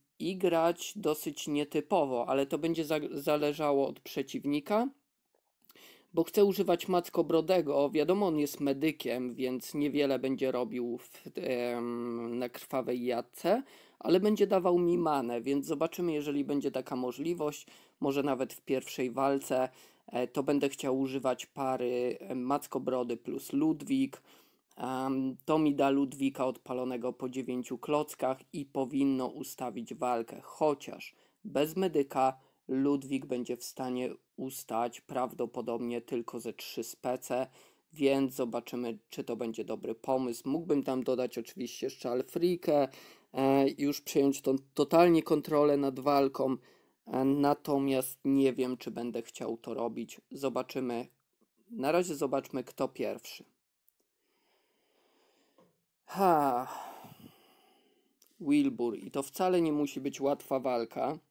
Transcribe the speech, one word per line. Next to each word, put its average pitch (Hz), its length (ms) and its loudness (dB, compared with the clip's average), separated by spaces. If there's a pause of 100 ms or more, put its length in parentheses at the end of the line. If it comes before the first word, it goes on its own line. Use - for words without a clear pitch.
(180)
i 180 180 -4
grać 170 600 2
dosyć 156 520 -2
nietypowo, 143 800 0
ale 139 180 2
to 151 120 -2
będzie 165 260 0
za-, 151 160 0 (120)
zależało 147 760 2
od - 120 -10
przeciwnika. 147 880 -2 (1300)
Bo 165 100 2
chcę 208 200 4
używać 185 440 2
Macko 175 360 2
Brodego. 156 680 2
Wiadomo, 165 360 2
on 156 120 2
jest 147 220 -2
medykiem, 135 760 -2
więc 127 400 -4
niewiele 143 440 2
będzie 131 340 0
robił 120 460 -4
w, - 240 -20 (120)
em, 120 1040 -4
na 123 100 -4
krwawej 127 560 -4
jadce, 127 580 0 (360)
ale 185 220 4
będzie 202 260 4
dawał 185 320 4
mi 175 200 4
manę, 135 420 0
więc 139 260 0
zobaczymy, 160 460 -2
jeżeli 143 320 0
będzie 139 260 -2
taka 131 260 -6
możliwość. 147 720 -4 (340)
Może 139 220 0
nawet 131 300 0
w - 80 -16
pierwszej 131 500 -2
walce, 135 580 0 (380)
e, 123 220 -2
to 143 140 -2
będę 143 260 2
chciał 135 300 -2
używać 131 480 -2
pary, 123 760 -2
e, 104 140 -8
Macko 135 460 -2
Brody 123 360 -2
plus - 360 -10
Ludwik. 139 720 0 (540)
Em, 131 680 -4
to 160 140 4
mi 151 160 4
da 139 160 4
Ludwika 135 560 0
odpalonego 127 680 -4
po 131 160 -6
dziewięciu 127 500 -6
klockach 147 600 -2 (140)
i 147 120 -6
powinno 135 640 0
ustawić 120 680 -8
walkę, 120 500 -2
chociaż - 720 -4 (300)
bez 147 320 -2
medyka 139 600 2 (300)
Ludwik 135 580 0
będzie 123 300 -4
w - 80 -12
stanie 127 460 -4 (260)
ustać 120 640 -4
prawdopodobnie 120 1000 -4
tylko 117 400 -6
ze 113 120 -8
trzy - 320 -10
spece, 131 600 -4 (460)
więc 135 420 4
zobaczymy, 120 640 -4 (100)
czy - 160 -8
to 117 120 -6
będzie 113 280 -6
dobry 113 300 -6
pomysł. 131 540 -2
Mógłbym 156 340 0
tam 131 220 -2
dodać 123 340 -2
oczywiście - 480 -8
jeszcze 135 240 -6
Alfrikę, 147 800 2 (440)
e, 135 360 4
i 139 140 -6
już 143 180 0
przejąć 139 420 2
tą 135 140 2 (180)
totalnie 165 480 6
kontrolę 147 540 4
nad 139 240 0
walką, 135 560 2 (500)
e, 131 180 0
natomiast 139 1000 2
nie 135 280 4
wiem, 127 240 -2
czy 123 140 -10
będę 117 320 -6
chciał 117 340 -8
to - 180 -10
robić. 117 460 -6 (100)
Zobaczymy. 127 760 -4 (640)
Na 156 220 -2
razie 175 220 2
zobaczmy, 135 500 -2
kto - 240 -4
pierwszy. - 560 -8 (2500)
Ha. 147 640 4 (1700)
Wilbur. 139 580 2
I 101 120 -14
to 139 120 -2
wcale 185 380 2
nie 160 120 2
musi 147 280 -2
być 135 200 -6
łatwa 139 400 0
walka. 123 580 -2 (120)